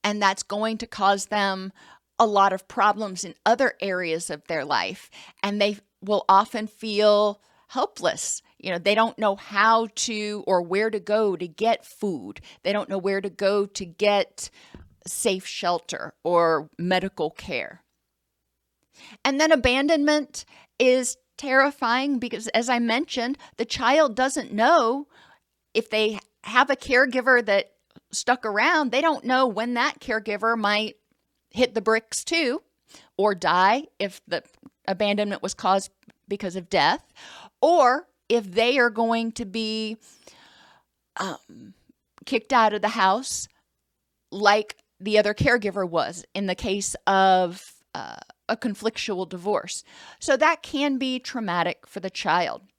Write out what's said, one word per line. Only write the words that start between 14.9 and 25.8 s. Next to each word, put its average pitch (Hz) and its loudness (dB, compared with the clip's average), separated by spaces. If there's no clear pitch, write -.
safe 190 -4
shelter - -6
or 165 2
medical 180 -2
care. - -10
And 277 2
then 320 6
abandonment 285 2
is 254 4
terrifying 269 0
because, 226 -6
as 226 -2
I 240 0
mentioned, 240 -2
the - -4
child 262 2
doesn't 262 -2
know 262 2
if 220 -2